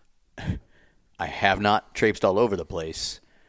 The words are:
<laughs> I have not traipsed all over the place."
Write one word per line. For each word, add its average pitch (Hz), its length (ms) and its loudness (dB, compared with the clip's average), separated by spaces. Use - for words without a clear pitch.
<laughs> - 840 -10
I 82 80 -4
have 98 340 0
not 104 340 2
traipsed 107 300 2
all 98 140 4
over 110 180 2
the 85 80 -8
place." - 560 -8